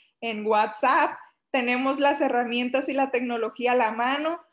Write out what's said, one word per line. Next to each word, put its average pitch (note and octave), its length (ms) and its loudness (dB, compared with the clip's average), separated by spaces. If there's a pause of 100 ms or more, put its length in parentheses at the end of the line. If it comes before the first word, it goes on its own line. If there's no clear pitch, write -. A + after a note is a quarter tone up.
(200)
en G#3+ 260 -6
WhatsApp. A3 680 2 (380)
Tenemos B3+ 480 0
las C#4+ 220 2
herramientas B3 680 0
y D4+ 40 -4
la C4 180 0
tecnología A#3+ 640 -2
a B3 40 4
la A3 160 2
mano. C#4+ 480 -2 (120)